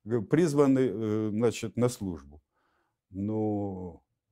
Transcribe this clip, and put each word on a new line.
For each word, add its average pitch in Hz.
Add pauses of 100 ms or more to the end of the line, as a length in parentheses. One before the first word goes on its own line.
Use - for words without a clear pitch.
г-, 110
призваны, 143
э, 107
значит, 110
на 123
службу. 76 (680)
Но 101 (280)